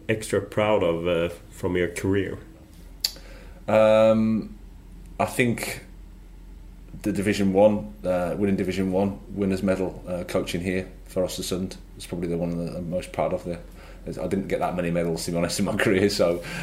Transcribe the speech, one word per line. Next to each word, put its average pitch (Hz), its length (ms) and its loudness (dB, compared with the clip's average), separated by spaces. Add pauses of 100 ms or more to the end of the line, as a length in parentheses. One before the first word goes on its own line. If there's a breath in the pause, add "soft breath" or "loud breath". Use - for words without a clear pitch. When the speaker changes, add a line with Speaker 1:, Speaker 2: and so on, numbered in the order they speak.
Speaker 1:
extra 110 320 0
proud 104 420 2
of, 85 240 2
uh, 85 280 2 (160)
from 90 260 -2
your 90 140 2
career? 95 500 0 (1300 loud breath)
Speaker 2:
Um, 110 880 6 (600)
I 98 60 2
think - 580 0 (1200)
the 107 80 0
Division 98 420 2
One, 104 400 6 (100)
uh, 90 340 0
winning 98 180 2
Division 92 360 0
One, 98 280 2 (100)
winners 95 340 0
medal, 92 440 0
uh, 90 160 -4
coaching 90 380 -2
here 92 280 -2 (160)
for - 180 -2
Östersund 92 540 -4 (180)
is - 100 -14
probably 87 220 -4
the 85 100 -2
one 85 200 -2
that 85 180 -6
I'm 87 140 -6
most 90 220 -4
proud 78 220 0
of 90 120 -4
there. 85 140 -6 (480 loud breath)
I 85 200 -6
didn't 95 200 -2
get - 120 0
that 87 160 0
many 87 140 0
medals, 85 360 0
to 87 60 -4
be 85 60 0
honest, 85 220 0
in 101 60 2
my 92 100 0
<laughs> - 20 0
career, 101 320 4
so, 85 320 2 (220 loud breath)